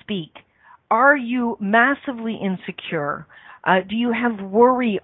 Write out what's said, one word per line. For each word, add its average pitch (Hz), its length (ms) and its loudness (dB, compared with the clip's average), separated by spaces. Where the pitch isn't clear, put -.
speak, 180 300 -8
are 269 240 6
you 240 440 -4
massively 226 800 0
insecure? 160 840 -6
Uh, 185 140 4
do 208 80 -6
you 240 160 -2
have 226 320 -4
worry 233 600 2